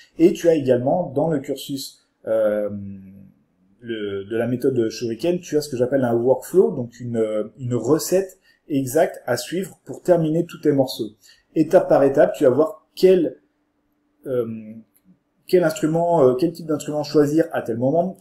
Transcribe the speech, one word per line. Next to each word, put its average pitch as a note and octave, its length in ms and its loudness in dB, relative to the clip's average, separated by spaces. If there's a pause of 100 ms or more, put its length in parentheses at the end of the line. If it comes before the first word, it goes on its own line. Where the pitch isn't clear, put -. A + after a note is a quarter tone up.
(180)
Et E3+ 140 6
tu E3+ 160 -4
as E3 80 6
également C3+ 580 0
dans D3 140 0
le D#3 120 0
cursus, - 680 -10 (180)
euh, G#2+ 440 0 (1120)
le, G#2 420 -6
de G#2+ 140 -6
la A#2 100 0
méthode B2 400 0
Shuriken, B2 540 -4
tu D3+ 160 -4
as D3 40 0
ce D3 60 -6
que - 80 -8
j'appelle B2+ 300 0
un A#2 80 0
workflow, C3+ 580 2
donc B2 300 -10
une, A#2+ 160 -8
euh, G#2+ 420 -2
une B2 160 -4
recette D#3+ 640 -2 (300)
exacte C#3+ 560 -2
à A#2+ 100 -2
suivre E3 480 -8
pour - 180 -14
terminer E3 440 2
tous E3 140 -16
tes D3+ 120 2
morceaux. B2+ 380 -2 (440)
Étape D#3+ 360 2
par D3 140 4
étape, C#3 300 4
tu D3+ 120 2
vas B2+ 60 6
voir D3+ 440 0
quel, F#3 460 2 (840)
euh, A2+ 480 -6 (720)
quel F3+ 200 2
instrument, E3 580 0
euh, B2+ 120 6
quel E3 180 -2
type E3+ 140 -16
d'instrument D3 360 -6
choisir D3+ 480 2
à B2+ 100 -4
tel A2+ 160 -6
moment, E3 440 -2